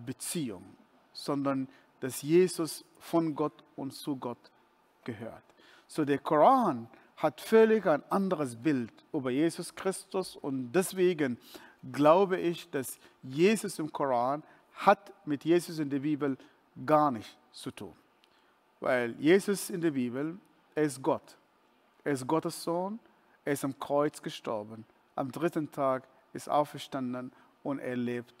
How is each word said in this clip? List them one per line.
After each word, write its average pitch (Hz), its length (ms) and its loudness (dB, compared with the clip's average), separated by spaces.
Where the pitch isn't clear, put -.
Beziehung, 120 580 -6
sondern 139 560 -2
dass 131 220 -8
Jesus 165 640 2
von 165 360 0
Gott 151 300 -4
und 135 160 -8
zu 143 240 -8
Gott 120 340 -10
gehört. 113 380 -12
So, 151 200 -2
der 139 120 2
Koran 156 720 4
hat - 220 -2
völlig 220 460 6
ein 151 240 2
anderes 160 460 2
Bild 123 360 0
über 131 180 -2
Jesus 160 440 0
Christus - 640 -6
und 131 360 -6
deswegen 180 680 2
glaube 170 480 6
ich, 170 300 -4
dass - 280 -6
Jesus 175 560 2
im 156 140 -6
Koran 135 500 0
hat - 360 2
mit 143 180 -4
Jesus 165 340 2
in 143 120 -4
der 139 100 -2
Bibel 143 380 -2
gar 151 240 6
nichts 110 260 -8
zu - 180 -14
tun. 92 220 -16
Weil 120 380 0
Jesus 185 520 2
in 185 100 -6
der 160 120 0
Bibel, 135 460 -4
er 151 80 0
ist 135 200 -2
Gott. 143 340 -2
Er 147 100 -2
ist 127 140 -4
Gottes 160 360 -2
Sohn, 185 360 -4
er 147 80 -2
ist 143 120 -2
am 135 140 -6
Kreuz 147 420 -2
gestorben. 110 640 -10
Am 135 160 -4
dritten 156 400 -4
Tag 131 380 0
ist - 180 -12
auferstanden 131 840 -4
und 143 160 -4
er 127 180 -6
lebt 120 440 -4